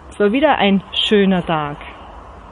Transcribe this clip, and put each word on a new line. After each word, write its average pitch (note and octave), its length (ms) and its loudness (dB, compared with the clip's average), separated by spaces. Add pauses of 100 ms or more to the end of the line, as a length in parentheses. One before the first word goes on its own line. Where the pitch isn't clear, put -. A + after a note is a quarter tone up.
Es - 100 -8
war G#3 120 2
wieder C4+ 260 2
ein G3 260 2 (100)
schöner F#3+ 520 2
Tag. D3+ 320 -4 (760)